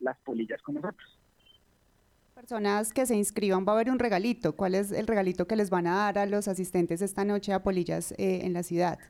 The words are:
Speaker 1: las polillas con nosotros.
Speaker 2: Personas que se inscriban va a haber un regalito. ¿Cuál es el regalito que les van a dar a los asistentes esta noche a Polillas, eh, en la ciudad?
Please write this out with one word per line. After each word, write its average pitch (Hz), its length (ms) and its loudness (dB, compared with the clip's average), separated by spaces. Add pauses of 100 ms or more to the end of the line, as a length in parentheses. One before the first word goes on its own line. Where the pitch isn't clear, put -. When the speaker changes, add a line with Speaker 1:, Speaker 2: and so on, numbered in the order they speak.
Speaker 1:
las 127 200 -4
polillas 113 420 -6
con 147 140 -8
nosotros. - 420 -10 (1160)
Speaker 2:
Personas 214 600 -2
que 262 100 4
se 247 100 2
inscriban 196 540 2
va 208 40 4
a - 40 4
haber 226 140 2
un 254 80 2
regalito. 214 580 0
¿Cuál 190 180 0
es 202 160 0
el 196 160 -2
regalito 190 400 0
que 220 80 -2
les 208 140 2
van 175 180 0
a 175 100 2
dar 202 220 0
a 202 80 2
los 202 220 -2
asistentes 175 540 0
esta 196 240 -2
noche 208 260 0
a 190 100 0
Polillas, 170 500 -2
eh, 185 320 0
en 180 100 -2
la 175 80 -4
ciudad? 175 360 0 (120)